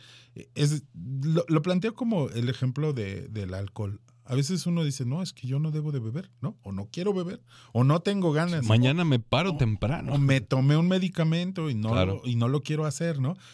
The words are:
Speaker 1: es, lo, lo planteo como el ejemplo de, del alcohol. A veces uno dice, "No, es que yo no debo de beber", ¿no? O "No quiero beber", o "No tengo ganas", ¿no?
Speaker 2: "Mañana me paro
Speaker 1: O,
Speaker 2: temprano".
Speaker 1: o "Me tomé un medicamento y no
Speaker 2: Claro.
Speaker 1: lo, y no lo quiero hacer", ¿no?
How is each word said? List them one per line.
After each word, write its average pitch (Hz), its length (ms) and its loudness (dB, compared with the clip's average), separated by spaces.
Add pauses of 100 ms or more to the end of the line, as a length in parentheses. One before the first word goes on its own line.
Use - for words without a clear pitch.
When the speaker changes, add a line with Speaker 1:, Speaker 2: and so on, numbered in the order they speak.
(560)
Speaker 1:
es, 147 380 0
lo, 156 560 -2
lo 156 120 2
planteo 180 320 0
como 220 360 -2
el 120 200 -2
ejemplo 131 440 -2
de, 98 340 -6
del 98 260 -6
alcohol. 98 480 -6 (220)
A 127 120 -8
veces 147 300 0
uno 170 180 0
dice, 135 220 -2
"No, 143 160 -2
es 175 120 -8
que - 140 -12
yo 135 120 -2
no 156 120 -2
debo 151 200 -4
de 135 80 -4
beber", 117 320 -8 (100)
¿no? - 220 -6
O 98 80 -10
"No 98 200 -6
quiero 190 220 -2
beber", 185 280 -6 (320)
o 120 100 4
"No 151 180 4
tengo 196 300 2
ganas", 160 320 0
¿no? 110 60 2
Speaker 2:
"Mañana 131 340 4
me 135 160 4
paro 160 320 0
Speaker 1:
O, 147 60 -4
Speaker 2:
temprano". 123 560 0
Speaker 1:
o 143 40 2
"Me 139 240 4
tomé 135 360 4
un 170 100 4
medicamento 175 840 0
y 120 60 -2
no 107 160 0
Speaker 2:
Claro. 95 320 2
Speaker 1:
lo, 127 60 -4
y 120 60 0
no 117 120 2
lo 143 160 0
quiero 151 220 -2
hacer", 156 340 -2
¿no? 139 160 -2 (180)